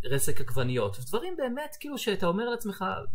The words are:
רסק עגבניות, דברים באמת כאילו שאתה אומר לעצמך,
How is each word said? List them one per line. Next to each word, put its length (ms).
רסק 360
עגבניות, 560
דברים 300
באמת 440
כאילו 180
שאתה 280
אומר 180
לעצמך, 400